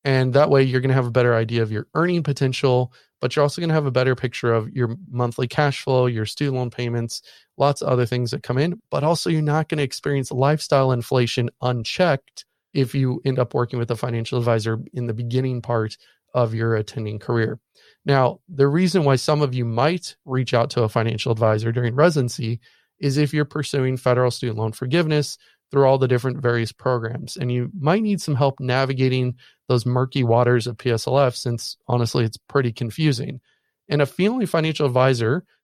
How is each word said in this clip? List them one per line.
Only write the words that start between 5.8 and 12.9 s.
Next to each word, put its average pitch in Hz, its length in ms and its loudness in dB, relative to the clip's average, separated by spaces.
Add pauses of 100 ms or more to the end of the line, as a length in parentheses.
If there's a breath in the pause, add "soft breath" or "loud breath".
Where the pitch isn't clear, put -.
flow, 127 240 2
your 113 200 -2
student 139 300 -4
loan 123 140 -4
payments, 120 520 -6 (340 loud breath)
lots 139 260 0
of - 60 -2
other 123 160 2
things 123 280 -4
that 139 100 -8
come 123 160 -4
in, 165 320 -2
but 147 140 -2
also 165 260 0
you're 156 120 0
not 151 260 0
gonna 151 140 -2
experience 135 480 -4
lifestyle 135 640 2
inflation 123 560 0 (140)
unchecked 131 800 -2 (300)
if 131 200 -2